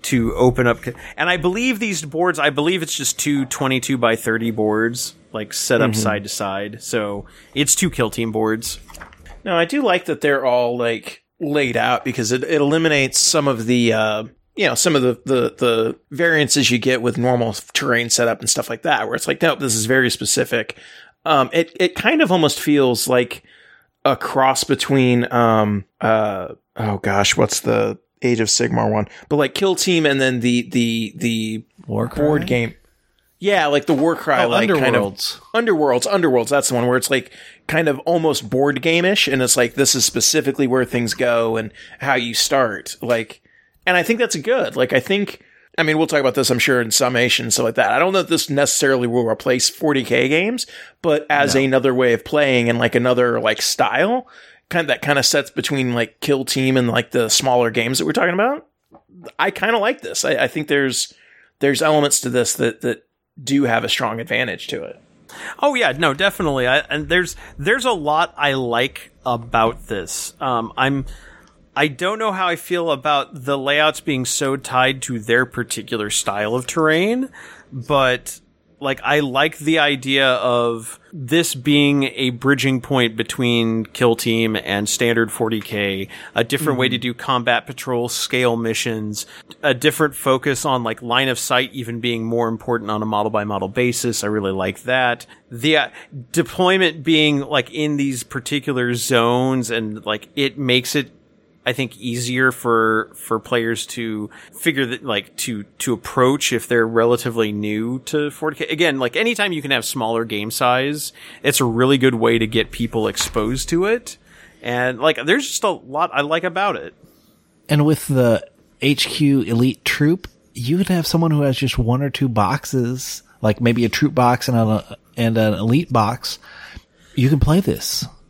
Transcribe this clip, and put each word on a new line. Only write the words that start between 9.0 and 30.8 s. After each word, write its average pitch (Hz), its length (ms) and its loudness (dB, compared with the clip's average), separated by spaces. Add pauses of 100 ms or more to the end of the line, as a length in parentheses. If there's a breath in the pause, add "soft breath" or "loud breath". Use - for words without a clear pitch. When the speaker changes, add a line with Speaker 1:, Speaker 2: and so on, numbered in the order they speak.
Speaker 2:
No, 185 120 -2
I 170 80 2
do 277 180 -2
like 185 240 2
that 156 140 -4
they're 139 260 2
all, 123 320 2
like, 117 460 -4 (160)
laid 143 360 0
out 120 280 0
because 120 280 -2
it, 127 100 -2
it 151 180 0
eliminates 147 580 2
some 147 280 2
of 113 200 -2
the, 120 260 4
uh, 110 320 -2 (320)
you 196 100 0
know, 123 80 2
some 160 220 2
of 131 60 4
the, 123 220 0
the, 123 320 0
the 113 420 0 (120)
variances 147 600 2
you 123 80 2
get 127 240 0
with 120 140 0
normal 120 360 0 (220)
terrain 120 360 0
setup 117 300 2
and 113 100 -2
stuff - 200 -2
like 117 120 -8
that, 120 240 0
where 117 80 -4
it's - 140 -6
like, 143 140 -2
"Nope, 160 180 2
this 123 160 -2
is 110 100 -2
very 127 240 4
specific." - 680 -2 (480 loud breath)
Um, 143 280 2
it, 165 260 0
it 180 160 0
kind 311 280 2
of 185 100 4
almost 165 280 2
feels 135 460 4
like 123 360 0 (640 soft breath)
a 135 120 2
cross 131 480 2
between, 127 680 2
um, 110 520 2 (160)
uh, 107 540 0 (220)
oh 104 220 -2
gosh, 101 380 0
what's - 240 0
the 110 380 0 (240)
Age 120 180 2
of 107 80 0
Sigmar 113 420 0
one? 107 160 0 (220 loud breath)
But, 147 80 0
like, 143 180 0
Kill 190 220 2
Team 165 300 2
and 139 140 0
then 127 200 0
the, 120 300 2
the, 113 460 -2